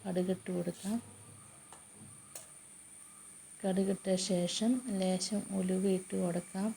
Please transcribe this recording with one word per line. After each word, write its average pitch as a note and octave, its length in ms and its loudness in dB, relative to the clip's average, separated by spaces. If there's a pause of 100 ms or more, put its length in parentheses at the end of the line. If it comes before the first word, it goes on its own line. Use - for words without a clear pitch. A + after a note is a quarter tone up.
കടുക് F#3 320 0
ഇട്ട് - 220 -12
കൊടുക്കാം. F3+ 380 -4 (2750)
കടുക് F#3+ 300 4
ഇട്ട F#3+ 200 0 (160)
ശേഷം G#3+ 500 2 (200)
ലേശം F#3 420 0 (160)
ഉലുവ F#3 260 2 (140)
ഇട്ട് F#3+ 240 -8
കൊടുക്കാം. F3+ 540 -2